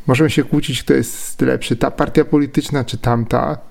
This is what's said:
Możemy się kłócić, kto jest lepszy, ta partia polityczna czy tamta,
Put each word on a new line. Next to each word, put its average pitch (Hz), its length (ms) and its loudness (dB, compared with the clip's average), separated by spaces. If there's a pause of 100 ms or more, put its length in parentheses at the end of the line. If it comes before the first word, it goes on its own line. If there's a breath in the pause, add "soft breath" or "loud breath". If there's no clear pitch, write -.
Możemy 139 240 4
się 147 140 2
kłócić, 147 380 0
kto 143 120 -2
jest - 480 -4
lepszy, 127 340 0
ta 135 140 0
partia 147 340 2
polityczna 143 600 0
czy - 140 -6
tamta, 120 600 0 (120)